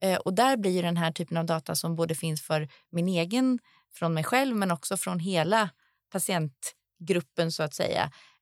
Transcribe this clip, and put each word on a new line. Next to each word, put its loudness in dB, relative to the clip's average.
Eh, 2
och -2
där 4
blir 0
ju 2
den 0
här 2
typen -4
av 0
data -2
som -2
både 0
finns -4
för -2
min 0
egen, 2
från -2
mig 0
själv, 2
men 0
också -2
från -4
hela 2
patientgruppen, -4
så -4
att -4
säga, 0